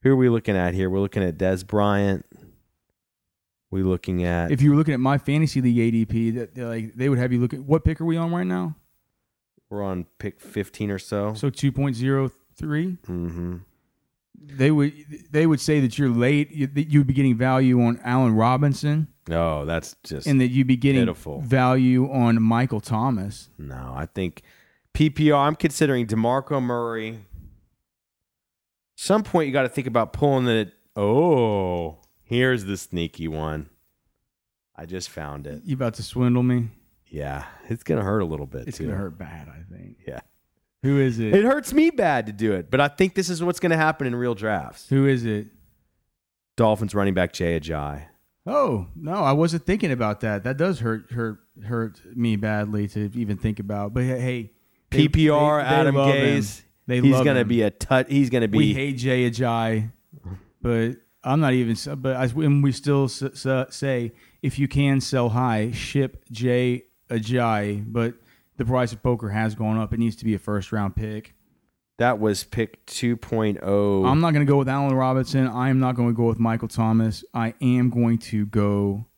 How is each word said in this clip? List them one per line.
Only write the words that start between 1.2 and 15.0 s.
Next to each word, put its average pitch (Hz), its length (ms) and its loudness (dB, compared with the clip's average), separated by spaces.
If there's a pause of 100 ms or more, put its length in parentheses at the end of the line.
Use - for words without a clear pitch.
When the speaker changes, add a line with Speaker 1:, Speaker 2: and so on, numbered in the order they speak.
Speaker 1:
at 85 140 -2
Dez 95 280 0
Bryant. 101 600 0 (1500)
We 95 120 -2
looking 90 400 0
at 87 280 0
Speaker 2:
If 135 100 2
you 143 100 6
were 143 40 4
looking 156 180 2
at 123 60 -4
My 135 180 0
Fantasy 143 440 0
League 120 180 2
A 117 120 2
D 113 140 0
P, 113 260 -2
that, 117 240 -8
that, 127 120 -10
like, 113 280 -8
they 127 120 -2
would 139 120 2
have 123 120 0
you 123 80 0
look 123 140 0
at, 135 80 -10
what 147 240 0
pick 165 160 -2
are 165 40 -4
we 165 120 0
on 165 160 -2
right 180 120 -4
now? 180 300 -4 (920)
Speaker 1:
We're 101 140 -8
on 92 220 -6 (140)
pick - 220 -12
fifteen 101 500 -6
or 98 80 -4
so. 104 340 -4
Speaker 2:
So 110 160 -4
two 135 220 -2
point 139 240 -2
zero 131 360 -2 (240)
three? 160 420 -4 (100)
Speaker 1:
Mm-hmm. 87 500 -6 (840)
Speaker 2:
They 139 280 0
would, 151 220 2 (360)